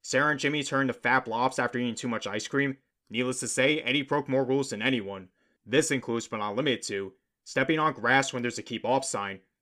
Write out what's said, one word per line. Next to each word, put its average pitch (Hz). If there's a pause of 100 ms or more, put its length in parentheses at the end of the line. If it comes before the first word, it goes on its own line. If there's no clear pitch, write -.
Sarah 143
and 143
Jimmy 147
turning 135
to 120
fat 123
blobs 120
after 123
eating 120
too 123
much 113
ice 107
cream. 139 (320)
Needless 123
to 120
say, 143
Eddie 135
broke 139
more 135
rules 135
than 104
anyone. 98 (380)
This 143
includes, 117
but 113
not 104
limited 131
to, 98 (320)
stepping 143
on 156
grass 131
when 123
there's 120
a 104
keep -
off 113
sign. 98 (220)